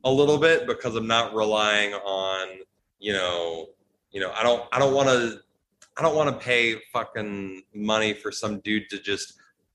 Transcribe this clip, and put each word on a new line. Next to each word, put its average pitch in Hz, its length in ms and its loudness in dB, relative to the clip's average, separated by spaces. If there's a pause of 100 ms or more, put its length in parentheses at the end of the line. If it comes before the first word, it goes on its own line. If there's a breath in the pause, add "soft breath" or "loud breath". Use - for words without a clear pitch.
a 131 60 2
little 143 260 4
bit 160 280 4
because 120 300 -4
I'm 113 100 -4
not 113 300 0
relying 107 580 2
on, 95 680 -4 (380)
you 104 140 -6
know, 85 560 -2 (440)
you 98 100 -6
know, 92 100 -4
I 107 100 -4
don't, 117 300 2
I 123 80 0
don't 135 140 4
wanna, 123 480 2 (560)
I - 40 -6
don't 156 140 4
wanna 147 180 2
pay 117 460 0 (140)
fucking 101 720 -6 (100)
money 107 400 0
for 101 180 -10
some 107 300 -6
dude 104 280 -2
to 98 100 -8
just, - 340 -6 (420 soft breath)